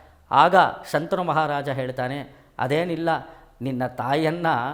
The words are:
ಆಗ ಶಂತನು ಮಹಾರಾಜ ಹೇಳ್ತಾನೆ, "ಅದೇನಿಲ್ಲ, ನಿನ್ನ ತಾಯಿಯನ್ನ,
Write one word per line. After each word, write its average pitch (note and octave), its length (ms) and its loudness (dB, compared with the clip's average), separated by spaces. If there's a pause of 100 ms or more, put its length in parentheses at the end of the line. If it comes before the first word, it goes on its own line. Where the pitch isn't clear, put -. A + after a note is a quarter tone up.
(320)
ಆಗ D#3+ 240 6 (360)
ಶಂತನು E3 320 -2
ಮಹಾರಾಜ D3 460 -2
ಹೇಳ್ತಾನೆ, C3 760 -6 (140)
"ಅದೇನಿಲ್ಲ, E3 500 -2 (520)
ನಿನ್ನ B2+ 260 -2
ತಾಯಿಯನ್ನ, D#3 600 -2 (260)